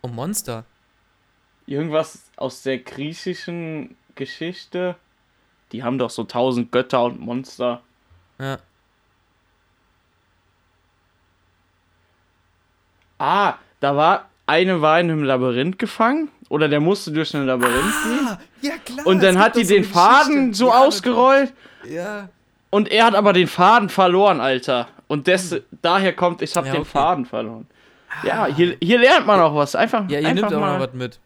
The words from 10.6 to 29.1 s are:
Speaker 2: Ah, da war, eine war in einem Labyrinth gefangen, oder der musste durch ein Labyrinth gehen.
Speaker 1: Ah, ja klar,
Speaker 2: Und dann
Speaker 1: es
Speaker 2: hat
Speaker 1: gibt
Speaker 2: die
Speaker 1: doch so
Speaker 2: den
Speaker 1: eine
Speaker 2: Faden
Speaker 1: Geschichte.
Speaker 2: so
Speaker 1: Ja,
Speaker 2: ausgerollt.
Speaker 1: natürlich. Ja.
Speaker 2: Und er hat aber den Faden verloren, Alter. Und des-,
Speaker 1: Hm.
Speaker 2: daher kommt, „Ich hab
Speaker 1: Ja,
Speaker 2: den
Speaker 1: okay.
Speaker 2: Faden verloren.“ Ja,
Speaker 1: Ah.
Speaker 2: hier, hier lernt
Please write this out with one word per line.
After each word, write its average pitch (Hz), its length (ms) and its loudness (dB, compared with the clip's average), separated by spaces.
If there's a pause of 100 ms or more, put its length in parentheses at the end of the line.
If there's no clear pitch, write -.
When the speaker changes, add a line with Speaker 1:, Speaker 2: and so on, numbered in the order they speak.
Speaker 2:
Ah, 170 360 2 (260)
da 139 160 0
war, 160 320 2 (180)
eine 175 340 2
war 156 200 4
in 170 100 0
einem 156 140 -2
Labyrinth 131 540 -2
gefangen, 262 520 -2 (200)
oder 151 180 0
der 147 120 2
musste 175 320 -2
durch 151 220 -4
ein 139 120 -2
Labyrinth 127 580 -2
gehen. 247 240 -2
Speaker 1:
Ah, 196 100 -8 (220)
ja 285 120 -6 (120)
klar, 254 220 -8
Speaker 2:
Und 185 160 2
dann 185 140 4
Speaker 1:
es 190 60 4
Speaker 2:
hat 226 120 2
Speaker 1:
gibt - 20 0
Speaker 2:
die 240 60 2
Speaker 1:
doch 180 60 -2
so 202 60 4
Speaker 2:
den 202 100 4
Speaker 1:
eine - 100 -10
Speaker 2:
Faden 240 400 6 (160)
Speaker 1:
Geschichte. 196 80 -8
Speaker 2:
so 247 100 4
Speaker 1:
Ja, 247 160 6
Speaker 2:
ausgerollt. 254 680 2 (260)
Speaker 1:
natürlich. 135 180 -14
Ja. 196 320 -10 (400)
Speaker 2:
Und 208 220 2
er 226 160 4
hat 220 80 4
aber 208 180 4
den 180 160 4
Faden 208 400 4
verloren, 185 520 4
Alter. 123 480 -2 (200)
Und 147 180 -4
des-, 180 260 0
Speaker 1:
Hm. 165 100 -6 (200)
Speaker 2:
daher 185 300 2
kommt, 180 300 -2
„Ich 156 140 -8
hab 147 100 -2
Speaker 1:
Ja, 135 60 -6
Speaker 2:
den 147 100 -2
Speaker 1:
okay. 160 80 -12
Speaker 2:
Faden 151 340 0
verloren.“ 113 420 -10 (560)
Ja, 214 220 -2
Speaker 1:
Ah. - 20 -2
Speaker 2:
hier, 160 360 0
hier 220 160 2
lernt 277 280 4